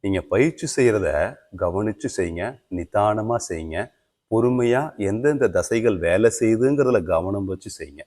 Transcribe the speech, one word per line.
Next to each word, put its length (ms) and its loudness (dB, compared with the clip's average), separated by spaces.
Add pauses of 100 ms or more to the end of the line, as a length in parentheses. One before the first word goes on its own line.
நீங்க 180 0 (120)
பயிற்சி 420 -2
செய்யறத 320 4 (500)
கவனிச்சு 600 -2
செய்யுங்க, 340 -4 (280)
நிதானமா 680 0
செய்யுங்க, 300 -6 (540)
பொறுமையா 520 2 (260)
எந்தெந்த 380 2
தசைகள் 520 0
வேலை 380 4
செய்யுதுங்கிறதுல 680 2
கவனம் 460 -2
வச்சு 200 -10
செய்யுங்க. 360 -14